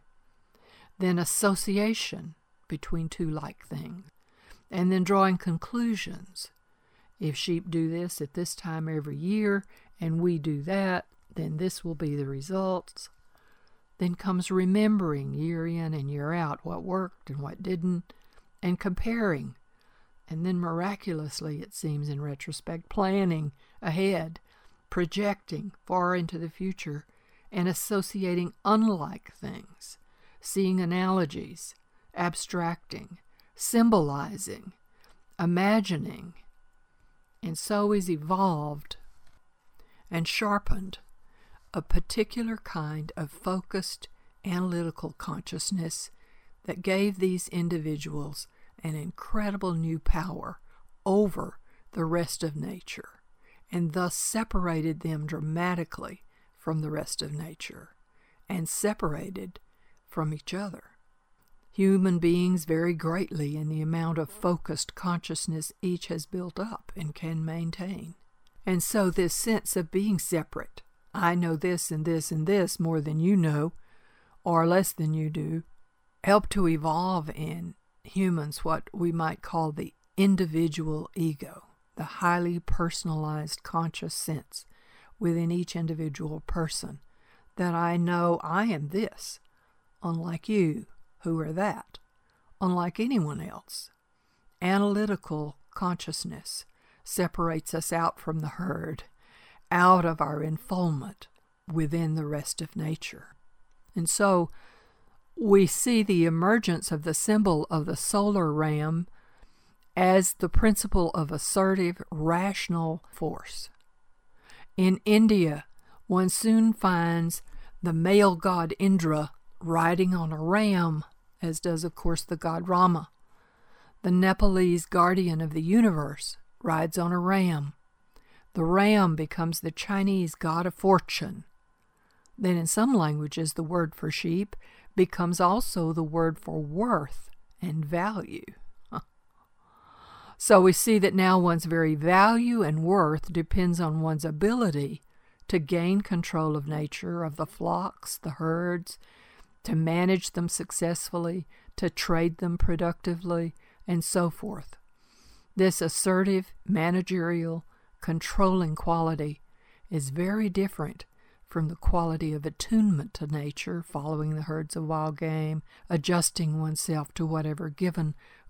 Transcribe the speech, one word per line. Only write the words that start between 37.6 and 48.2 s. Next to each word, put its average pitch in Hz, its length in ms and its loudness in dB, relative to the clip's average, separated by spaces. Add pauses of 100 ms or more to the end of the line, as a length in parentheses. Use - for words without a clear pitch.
is 196 180 2
evolved 156 880 0 (1120)
and 165 180 -4
sharpened 202 720 0 (760)
a 175 80 -4
particular 226 760 0
kind 156 580 -8
of 151 160 -8
focused - 800 -6 (340)
analytical 175 720 -4
consciousness - 920 -6 (540)
that 180 160 -8
gave 196 360 0
these 185 300 0
individuals 151 1000 -4 (360)